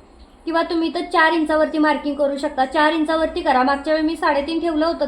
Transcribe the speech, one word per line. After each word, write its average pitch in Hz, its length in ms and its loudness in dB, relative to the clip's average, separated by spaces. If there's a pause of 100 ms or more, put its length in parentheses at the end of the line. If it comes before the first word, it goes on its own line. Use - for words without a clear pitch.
(460)
किंवा 330 160 0
तुम्ही 330 260 -2
इथं 349 180 -4
चार 320 260 2
इंचावरती 311 460 0
मार्किंग 294 380 0
करू 285 220 -2
शकता. 285 280 -2
चार 302 280 2
इंचावरती 320 480 0
करा. 262 220 2
मागच्या 277 300 0
वेळी 311 120 2
मी 330 100 -2
साडेतीन 320 440 0
ठेवलं 320 260 0
होतं, 330 220 -2